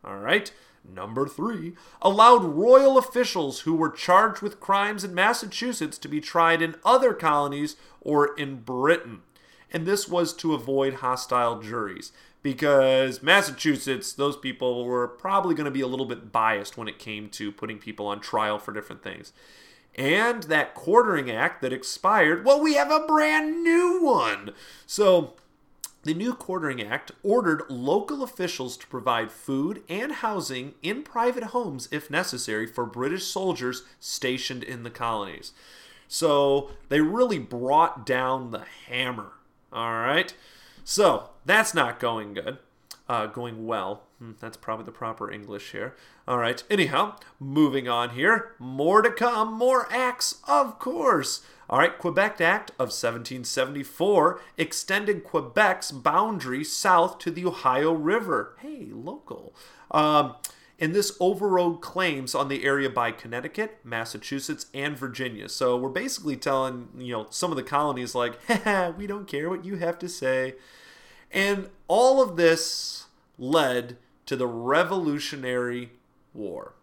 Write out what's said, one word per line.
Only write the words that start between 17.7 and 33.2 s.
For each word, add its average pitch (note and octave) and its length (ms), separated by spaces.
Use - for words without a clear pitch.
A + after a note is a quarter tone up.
people G#2 300
on G2+ 120
trial G#2 380
for G#2 140
different - 320
things. - 300
And G3+ 500
that D3+ 300
Quartering F3+ 560
Act A#2+ 320
that B2+ 100
expired, F3 720
well, C#4 160
we D#4 140
have C#4+ 160
a D#4 160
brand D#4 580
new F4 380
one. A2+ 480
So F#3 480
the D#3 120
new A#3 180
Quartering D#3 480
Act G#2+ 300
ordered G3 480
local E3+ 540
officials E3+ 540
to - 100
provide A#2 440
food D3 560
and A#3 260
housing D3 680
in A3+ 220
private A#3+ 400
homes, G3 480
if D3 180
necessary, B2 560
for A#2 220
British C#3 400